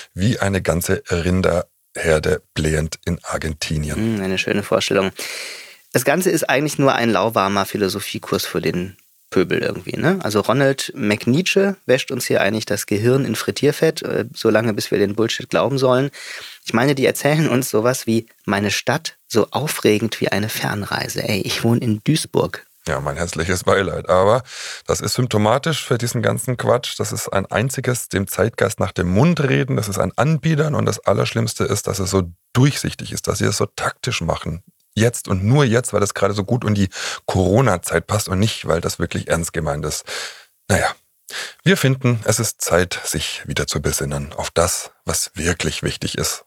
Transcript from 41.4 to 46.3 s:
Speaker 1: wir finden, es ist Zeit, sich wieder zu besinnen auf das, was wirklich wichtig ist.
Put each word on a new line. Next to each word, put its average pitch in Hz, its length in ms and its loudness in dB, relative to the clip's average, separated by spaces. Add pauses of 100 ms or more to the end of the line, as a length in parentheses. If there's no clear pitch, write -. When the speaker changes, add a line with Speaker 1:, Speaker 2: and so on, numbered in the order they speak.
Speaker 1:
wir 185 140 4
finden, 131 480 2
es 110 160 2
ist - 220 -4
Zeit, 87 420 2
sich - 420 -6
wieder 71 200 -4
zu 73 160 -2
besinnen 71 520 -2
auf - 160 -6
das, - 420 0 (120)
was - 300 -4
wirklich 80 480 -2
wichtig - 340 -4
ist. - 300 -4